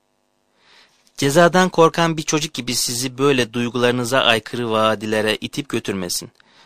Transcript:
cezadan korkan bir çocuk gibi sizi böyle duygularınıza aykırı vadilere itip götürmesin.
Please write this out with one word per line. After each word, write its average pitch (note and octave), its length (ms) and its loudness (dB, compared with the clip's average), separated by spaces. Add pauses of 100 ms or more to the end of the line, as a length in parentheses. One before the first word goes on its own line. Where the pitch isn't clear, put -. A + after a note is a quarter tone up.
(1160)
cezadan E3+ 520 4
korkan E3 480 2
bir D#3 60 -6
çocuk D#3 300 -4
gibi B2 220 -6
sizi B2 420 -6
böyle B2+ 360 2
duygularınıza A#2+ 640 0
aykırı A#2 520 0
vadilere G#2+ 640 0
itip - 340 -8
götürmesin. G2 640 -6 (340)